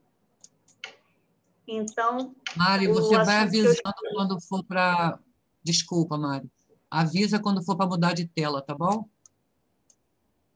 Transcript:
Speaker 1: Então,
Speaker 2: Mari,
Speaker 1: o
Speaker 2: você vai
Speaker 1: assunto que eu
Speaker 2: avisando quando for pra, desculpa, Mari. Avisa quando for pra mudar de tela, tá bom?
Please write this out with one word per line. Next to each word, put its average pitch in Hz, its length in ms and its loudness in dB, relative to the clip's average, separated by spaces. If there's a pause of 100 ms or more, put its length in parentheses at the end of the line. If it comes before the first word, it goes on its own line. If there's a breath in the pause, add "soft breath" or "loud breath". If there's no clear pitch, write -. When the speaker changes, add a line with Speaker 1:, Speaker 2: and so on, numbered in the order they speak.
(1700)
Speaker 1:
Então, 233 680 -4 (220)
Speaker 2:
Mari, 190 320 2
Speaker 1:
o - 60 4
Speaker 2:
você 214 220 4
vai 214 220 4
Speaker 1:
assunto 214 120 2
que 220 80 2
eu 214 60 4
Speaker 2:
avisando - 500 0
quando 190 260 -2
for 190 240 -6
pra, 175 540 0 (440)
desculpa, 165 540 0
Mari. 139 320 -6 (400)
Avisa 175 520 2
quando 196 240 -2
for 190 120 -2
pra 185 100 0
mudar 175 280 0
de 170 140 -4
tela, 147 340 -4
tá 151 100 -8
bom? 190 360 -2 (1500)